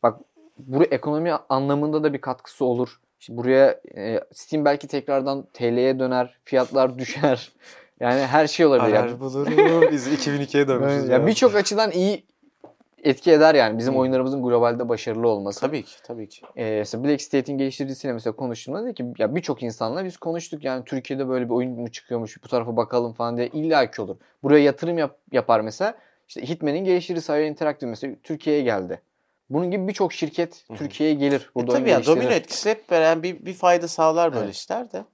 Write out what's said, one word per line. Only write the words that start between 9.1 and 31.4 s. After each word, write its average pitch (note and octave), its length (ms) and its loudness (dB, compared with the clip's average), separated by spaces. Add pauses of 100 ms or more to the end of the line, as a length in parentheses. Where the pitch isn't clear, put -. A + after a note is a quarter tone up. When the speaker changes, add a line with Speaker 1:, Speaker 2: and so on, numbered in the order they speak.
Speaker 2:
bulurum. C#3+ 720 4
Biz C3 160 -2
iki C#3+ 260 -2
bin C#3+ 80 -2
ikiye C#3+ 260 2
dönmüşüz C#3 420 0
Speaker 1:
Ya B2+ 80 6
Speaker 2:
ya. D3 100 4
Speaker 1:
birçok A3 280 4
açıdan G#3 360 0
iyi F#3 340 0 (760)
etki C#3+ 280 2
eder D#3 240 8
yani A2+ 220 4
bizim A#2+ 160 0
Speaker 2:
Hı. C3 40 0
Speaker 1:
oyunlarımızın C3 460 0
globalde A#2+ 460 2
başarılı A2+ 380 -2
olması. G2+ 320 -2
Speaker 2:
Tabii C3+ 240 -4
ki, - 200 -20
tabii A2+ 260 -14
ki. - 120 -20 (160)
Speaker 1:
Ee, B2 60 -6 (140)
mesela A2 260 -6
Black C#3+ 180 0
State'in C#3 360 -4
geliştiricisiyle C3+ 560 -6
mesela A2+ 220 -6
konuştuğumda C3 500 -10
dedi B3 80 -8
ki, B2 120 -10 (120)
"Ya A2 180 -2
birçok D#3 280 -6
insanla A#2+ 420 -6
biz F3+ 120 -12
konuştuk E3 460 -10
yani C3 220 -6
Türkiye'de C3+ 440 -6
böyle B2+ 160 -2
bir A#2+ 80 -4
oyun B2 260 -2
mu A#2 120 -10
çıkıyormuş, A#2 520 -10
bu - 40 -20
tarafa A#2 300 -2
bakalım A#2+ 360 -2
falan A#2+ 240 -4
diye, A#2+ 100 -2
illa D3+ 440 0
ki - 100 -10
olur. G#2+ 140 -8 (280)
Buraya C#3+ 200 6
yatırım E3 340 0
yap-, D3 200 -4 (140)
yapar A#2 300 2
mesela." A2 320 -4 (340)
İşte - 220 -14
Hitman'in D#3+ 360 -4
geliştiricisi F3 460 -2
I D3 40 0
O D3 40 2
Interactive D3+ 500 -4
mesela A#2 340 -10
Türkiye'ye D3+ 380 -2
geldi. F#2+ 400 -2 (480)
Bunun F3 220 -2
gibi F#3+ 160 -2
birçok G3 260 -2
şirket E3+ 540 -6
Speaker 2:
Hı A2+ 60 -18
hı. G#2+ 40 -16
Speaker 1:
Türkiye'ye D3 380 0
gelir. C#3 260 2